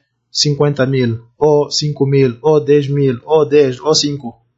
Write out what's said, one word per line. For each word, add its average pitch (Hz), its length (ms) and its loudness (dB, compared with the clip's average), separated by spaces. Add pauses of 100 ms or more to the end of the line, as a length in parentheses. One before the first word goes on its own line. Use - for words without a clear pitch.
(300)
cinquenta 143 560 -2
mil, 123 400 -2 (120)
ou 147 320 2
cinco 143 360 -4
mil, 135 360 0
ou 151 180 2
dez 139 280 2
mil, 139 360 -2
ou 156 220 2
dez, 131 340 0
ou 151 140 0
cinco. 143 480 -6 (160)